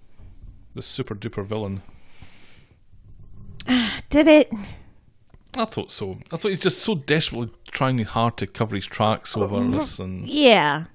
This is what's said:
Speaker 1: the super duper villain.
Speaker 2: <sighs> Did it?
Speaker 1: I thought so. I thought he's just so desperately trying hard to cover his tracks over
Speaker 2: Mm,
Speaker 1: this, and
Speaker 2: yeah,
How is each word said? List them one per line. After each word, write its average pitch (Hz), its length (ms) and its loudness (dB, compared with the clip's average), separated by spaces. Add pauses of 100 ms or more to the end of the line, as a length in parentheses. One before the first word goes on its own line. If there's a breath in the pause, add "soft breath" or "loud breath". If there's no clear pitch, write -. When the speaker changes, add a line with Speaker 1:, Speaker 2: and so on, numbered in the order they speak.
(760)
Speaker 1:
the 127 80 -10
super - 320 -8
duper 101 320 -6
villain. 101 360 -6 (1800 soft breath)
Speaker 2:
<sighs> - 40 0 (400 loud breath)
Did 285 180 6
it? 302 240 10 (1040 loud breath)
Speaker 1:
I 233 80 -2
thought - 280 -6
so. 98 260 -8 (140)
I 170 40 -6
thought 214 140 -4
he's 185 120 -4
just 185 180 0
so 220 160 0
desperately 131 540 -2 (200)
trying 131 300 0
hard 120 380 0
to 98 80 -4
cover 107 280 -4
his 98 120 -4
tracks - 500 0
over 202 200 0
Speaker 2:
Mm, 247 160 0
Speaker 1:
this, 285 280 -2
and - 280 -8
Speaker 2:
yeah, 185 560 4 (100)